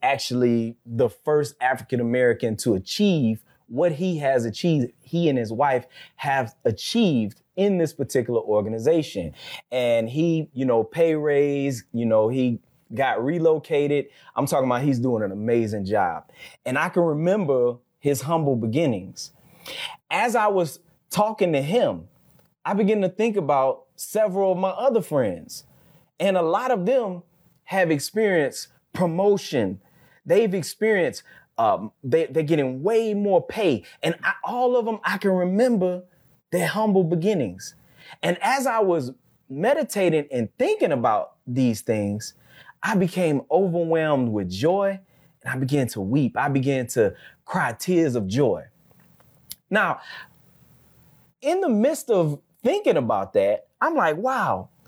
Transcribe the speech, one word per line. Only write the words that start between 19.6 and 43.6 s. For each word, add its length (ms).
As 240
I 120
was 340
talking 420
to 80
him, 480
I 80
began 300
to 80
think 260
about 480
several 580
of 60
my 120
other 320
friends. 640
And 160
a 60
lot 280
of 160
them 380
have 260
experienced 800
promotion. 880
They've 300
experienced, 680
um, 320
they, 220
they're 180
getting 400
way 280
more 320
pay. 380
And 180
I, 120
all 320
of 80
them, 180
I 160
can 140
remember 720
their 160
humble 340
beginnings. 720
And 180
as 280
I 100
was 340
meditating 800
and 180
thinking 340
about 400
these 360
things, 540
I 100
became 560
overwhelmed 800